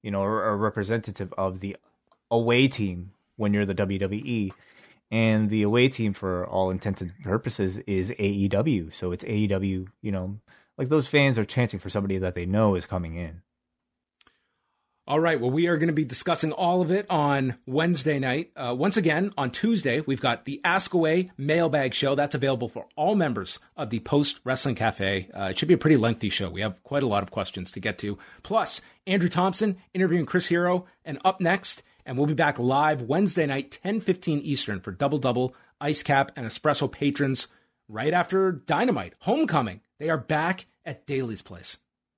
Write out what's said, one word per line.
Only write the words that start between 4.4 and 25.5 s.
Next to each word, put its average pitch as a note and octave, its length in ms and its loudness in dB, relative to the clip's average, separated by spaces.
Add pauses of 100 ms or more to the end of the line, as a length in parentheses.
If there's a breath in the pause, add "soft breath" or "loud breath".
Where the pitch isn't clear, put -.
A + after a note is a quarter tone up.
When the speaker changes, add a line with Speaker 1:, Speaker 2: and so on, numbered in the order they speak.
Speaker 1:
And A2 400 2
the G#2+ 120 2
away A#2+ 260 4
team, A2 260 -2
for F#2 320 -4
all F#2+ 240 0
intents F#2+ 300 -4
and F2+ 120 -8 (100)
purposes, G2+ 640 -2
is F#2+ 240 -2
A G#2+ 160 -2
E G2+ 220 2
W. G2 420 0
So F2+ 220 -6
it's F2+ 120 -8
A - 80 -6
E G#2+ 140 2
W, F#2+ 400 -2 (140)
you A2 100 -6
know, G2 300 -6 (360 soft breath)
like, C3 120 -4
those D3 180 2
fans C#3 320 4
are G#2+ 60 0
chanting A2+ 340 -2
for F#2+ 120 -10
somebody G2 280 -2
that F#2 160 -2
they F2 100 -6
know G2+ 300 4
is F2 120 -4
coming E2+ 280 -6
in. E2+ 280 -10 (1600)
Speaker 2:
All C#3+ 140 0
right, D#3+ 200 4
well, A#2+ 120 0
we D#3+ 160 2
are E3+ 120 2
gonna E3 140 2
be D3+ 120 0
discussing D3+ 480 -2
all F3+ 280 2
of E3+ 120 2
it G3 180 0
on C#3 560 2
Wednesday D3 540 2
night. C3+ 340 -2
Uh, B2 240 -4
once F#3 180 2
again, F3 400 2
on C3+ 140 0
Tuesday, D#3+ 500 0
we've C3+ 200 -2
got A#2 240 0
the C#3 200 -8
Ask F3+ 300 2
Away E3+ 420 2
mailbag D3 560 2
show. C#3 220 0
That's C#3+ 220 0
available B2+ 320 0
for - 260 -12
all F3+ 220 2
members B2 420 0 (180 soft breath)
of C3 140 -6
the A#2 80 -2
Post C#3+ 460 0
Wrestling B2+ 320 -2
Cafe. G2 580 0
Uh, G2 160 -4